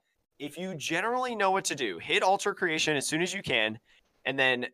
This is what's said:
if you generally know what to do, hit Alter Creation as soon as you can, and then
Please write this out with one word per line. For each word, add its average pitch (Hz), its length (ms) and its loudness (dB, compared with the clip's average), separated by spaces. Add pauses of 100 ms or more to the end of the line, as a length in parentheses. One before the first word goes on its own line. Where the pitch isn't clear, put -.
(400)
if 143 180 -10
you 185 180 -8
generally 226 600 -2
know 202 160 2
what 190 140 0
to 165 100 -2
do, 107 220 -2
hit 170 240 0
Alter 196 320 2
Creation 160 420 0
as 131 100 0
soon 156 160 0
as 180 120 -2
you 190 80 -8
can, 110 380 0 (440)
and 135 140 -2
then 127 360 4